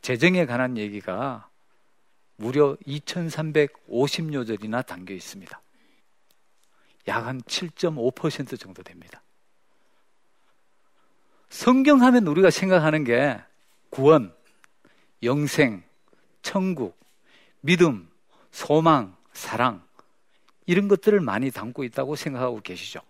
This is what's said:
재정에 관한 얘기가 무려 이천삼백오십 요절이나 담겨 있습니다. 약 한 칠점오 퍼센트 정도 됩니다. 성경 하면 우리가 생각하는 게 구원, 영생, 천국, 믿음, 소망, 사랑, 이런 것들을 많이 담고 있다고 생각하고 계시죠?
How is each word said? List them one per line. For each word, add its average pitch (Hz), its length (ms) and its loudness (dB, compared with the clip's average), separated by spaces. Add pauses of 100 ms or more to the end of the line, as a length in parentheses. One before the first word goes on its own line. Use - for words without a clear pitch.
재정에 165 440 2
관한 123 320 -4
얘기가 104 680 -8 (880)
무려 139 400 0 (100)
이천삼백오십 151 1500 -4
요절이나 113 500 -6
담겨 92 320 -14
있습니다. - 460 -18 (1500)
약 117 180 -4
한 127 180 -10
칠점오 151 680 -4
퍼센트 143 440 -6
정도 92 280 -20
됩니다. - 360 -20 (2250)
성경 269 540 4
하면 247 260 6
우리가 170 220 6
생각하는 156 520 2
게 120 400 0 (480)
구원, 135 420 4 (920)
영생, 135 580 0 (580)
천국, 180 560 -4 (640)
믿음, 147 480 2 (440)
소망, 151 640 2 (160)
사랑, 113 520 -4 (840)
이런 185 200 2
것들을 202 320 2
많이 127 320 -2
담고 123 320 -12
있다고 135 320 -6
생각하고 127 460 -6
계시죠? - 500 -14